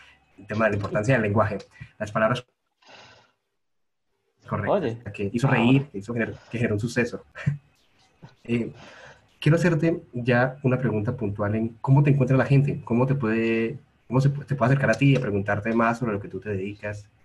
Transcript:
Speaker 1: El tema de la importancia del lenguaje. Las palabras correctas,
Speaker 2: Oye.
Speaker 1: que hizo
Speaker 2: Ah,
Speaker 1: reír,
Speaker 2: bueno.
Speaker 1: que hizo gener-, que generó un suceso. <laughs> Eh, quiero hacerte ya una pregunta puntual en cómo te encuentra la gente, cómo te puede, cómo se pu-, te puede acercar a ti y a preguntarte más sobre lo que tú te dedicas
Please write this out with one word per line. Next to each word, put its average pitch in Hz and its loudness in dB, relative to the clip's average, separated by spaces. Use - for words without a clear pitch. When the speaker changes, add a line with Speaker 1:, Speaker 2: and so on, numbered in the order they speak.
Speaker 1:
El 95 -20
tema 107 -2
de 107 4
la 104 -2
importancia 104 -2
del 117 2
lenguaje. 101 0
Las 104 -8
palabras 113 0
correctas, 107 -2
Speaker 2:
Oye. 117 -4
Speaker 1:
que 98 -4
hizo 120 0
Speaker 2:
Ah, 139 2
Speaker 1:
reír, 117 4
Speaker 2:
bueno. 139 2
Speaker 1:
que 101 -10
hizo 117 -10
gener-, 113 -4
que 113 -6
generó 107 0
un 104 0
suceso. 113 -4
<laughs> - -4
Eh, 117 -2
quiero 156 4
hacerte 165 2
ya 120 0
una 123 2
pregunta 107 -2
puntual 104 -4
en 113 -4
cómo 139 4
te 143 4
encuentra 131 2
la 123 4
gente, - 2
cómo 120 0
te 147 0
puede, 113 -2
cómo 127 0
se 139 4
pu-, - -8
te - -6
puede 120 2
acercar 110 2
a 110 4
ti 139 4
y 123 4
a - 2
preguntarte 101 -2
más 117 2
sobre 113 -2
lo 98 -4
que 95 -12
tú 95 -10
te 104 -10
dedicas 104 -8